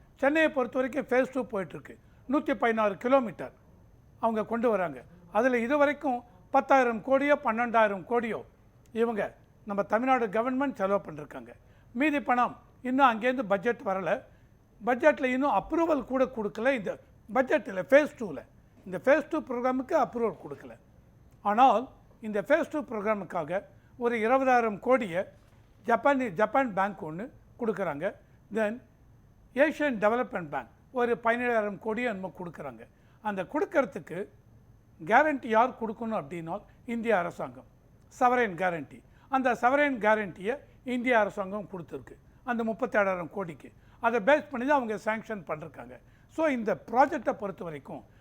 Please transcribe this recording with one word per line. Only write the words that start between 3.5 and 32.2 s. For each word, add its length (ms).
அவங்க 260
கொண்டு 240
வராங்க. 340
அதுல 260
இது 200
வரைக்கும் 460
பத்தாயிரம் 540
கோடியோ 400
பன்னெண்டாயிரம் 600
கோடியோ 400
இவங்க 440
நம்ம 200
தமிழ்நாடு 440
கவர்மெண்ட் 460
செலவு 380
பண்ணிருக்காங்க. 380
மீதி 300
பணம் 360
இன்னும் 300
அங்கேருந்து 360
பட்ஜெட் 380
வரல. 380
பட்ஜெட்ல 380
இன்னும் 280
அப்ரூவல் 540
கூட 200
கொடுக்கல. 460
இந்த 280
பட்ஜெட்டில் 560
ஃபேஸ் 280
டூவில், 260
இந்த 180
ஃபேஸ் 260
டூ 120
ப்ரோக்ராமுக்கு 600
அப்ரூவல் 320
கொடுக்கல. 300
ஆனால் 480
இந்த 200
ஃபேஸ் 300
டூ 120
ப்ரோக்ராமுக்காக 800
ஒரு 200
இருபதாயிரம் 600
கோடியை 460
ஜப்பான், 460
ஜப்பான் 440
பேங்க் 320
ஒண்ணு 240
கொடுக்குறாங்க. 540
Then 280
ஏசியன் 460
டெவலப்மெண்ட் 500
பேங்க் 180
ஒரு 320
பதினேழாயிரம் 560
கோடியை 300
என்னமோ 240